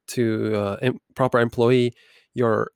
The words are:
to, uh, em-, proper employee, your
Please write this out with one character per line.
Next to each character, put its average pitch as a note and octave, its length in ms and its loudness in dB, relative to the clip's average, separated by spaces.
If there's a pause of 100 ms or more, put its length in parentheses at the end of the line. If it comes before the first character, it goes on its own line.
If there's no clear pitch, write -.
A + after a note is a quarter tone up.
to, A2 480 -2
uh, G2+ 260 -4
em-, B2+ 180 -2 (160)
proper B2+ 240 2
employee, A#2+ 540 2 (400)
your A2+ 420 0